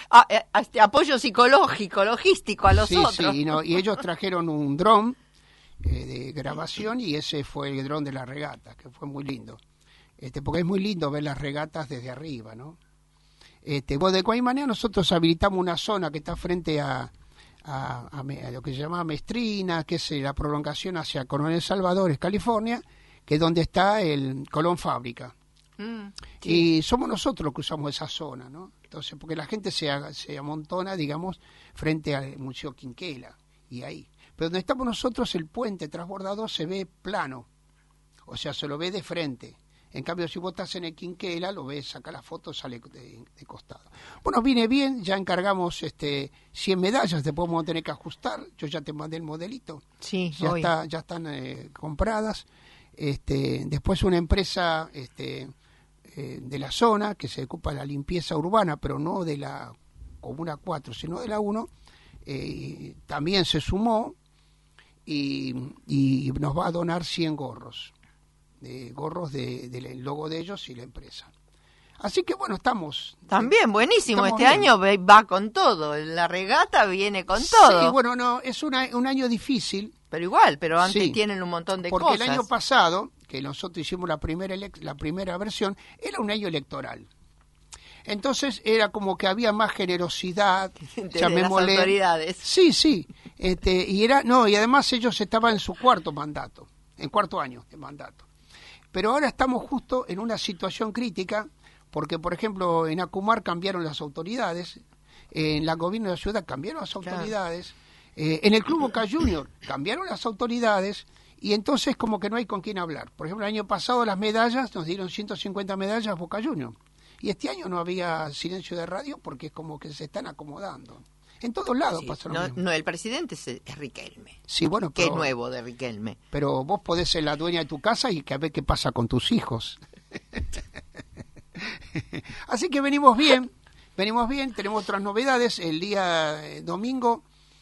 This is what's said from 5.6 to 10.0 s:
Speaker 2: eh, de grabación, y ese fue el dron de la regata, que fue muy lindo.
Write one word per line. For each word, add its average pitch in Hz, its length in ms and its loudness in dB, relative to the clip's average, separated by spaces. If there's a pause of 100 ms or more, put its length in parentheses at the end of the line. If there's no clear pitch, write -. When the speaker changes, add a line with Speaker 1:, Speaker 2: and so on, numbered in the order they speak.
Speaker 2:
eh, 131 220 0
de 127 260 -8
grabación, 156 680 -6
y 170 140 -2
ese 147 280 -4
fue 139 340 -6
el 135 60 -4
dron 147 220 -4
de 139 80 -8
la 131 100 -8
regata, 135 520 -12
que - 160 -20
fue 147 180 -14
muy 139 160 -10
lindo. 117 320 -10 (600)